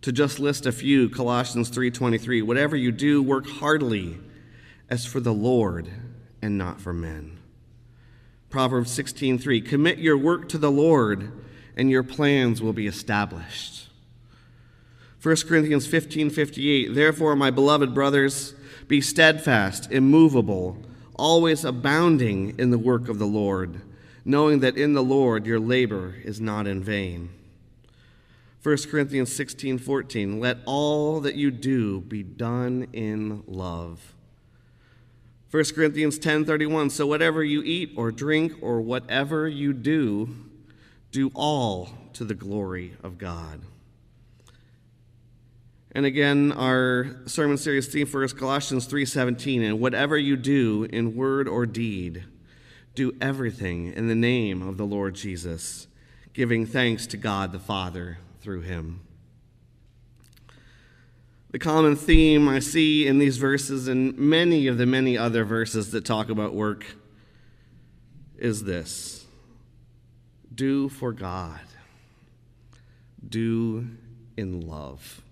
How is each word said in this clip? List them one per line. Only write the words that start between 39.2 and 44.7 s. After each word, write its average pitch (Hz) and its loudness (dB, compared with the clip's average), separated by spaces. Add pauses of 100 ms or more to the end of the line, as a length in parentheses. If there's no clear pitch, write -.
you 143 -2
do, 123 0 (840)
do 135 -2
all 117 -2 (220)
to - -10
the 104 -6
glory 95 -8 (100)
of 90 -14
God." 82 -12 (2250)